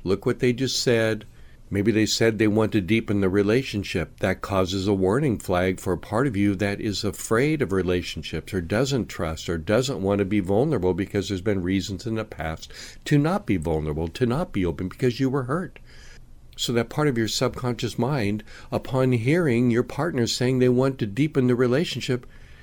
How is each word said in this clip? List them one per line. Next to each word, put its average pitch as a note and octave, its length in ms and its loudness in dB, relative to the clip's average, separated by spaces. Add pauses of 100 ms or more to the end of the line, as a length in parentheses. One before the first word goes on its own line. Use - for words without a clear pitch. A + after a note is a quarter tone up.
look F#2+ 220 0
what A#2+ 140 0
they B2+ 120 4
just B2 320 -2
said." A2 400 2 (440)
Maybe G2+ 240 2
they G#2+ 140 4
said A2+ 320 4
they A2 100 4
want G#2+ 260 2
to A2 60 2
deepen G#2 420 2
the F#2+ 60 4
relationship. G2+ 920 0
That F#2+ 220 0
causes F#2+ 460 0
a G#2+ 60 4
warning G2+ 460 2
flag F#2 400 0
for F#2 140 -2
a E2 40 0
part A2+ 300 -2
of G#2 100 -4
you G2+ 180 4
that G2+ 240 -2
is G2+ 240 -4
afraid B2 560 0
of G2+ 120 -2
relationships F2+ 840 -2
or F#2+ 80 0
doesn't A2 480 0
trust D#2+ 400 -6
or F2 80 -2
doesn't G#2 440 0
want G2 180 2
to G2+ 60 2
be G2+ 140 0
vulnerable G2 540 2
because F#2 340 -2
there's F#2+ 140 -4
been G2 220 -2
reasons F#2 420 -2
in A2+ 100 -4
the A2 80 -4
past - 480 -8 (340)
to D3 120 4
not E3 300 2
be G2 100 2
vulnerable, D#2 520 -2
to B2+ 180 -2
not C#3+ 260 -2
be G2 100 0
open F2 240 -2
because B2 320 -2
you C3+ 80 2
were C3 180 -2
hurt. D3 340 -6 (760)
So - 180 -4
that A#2 140 2
part D3+ 200 0
of C3 100 0
your A2+ 100 2
subconscious A#2+ 680 -2
mind, A#2 460 0 (280)
upon C3 420 0
hearing B2 580 2
your A#2 120 4
partner C#3 440 -2
saying B2+ 320 0
they B2+ 100 6
want C3 300 2
to A#2+ 80 -2
deepen C3 400 0
the B2 80 4
relationship, B2+ 720 0 (360)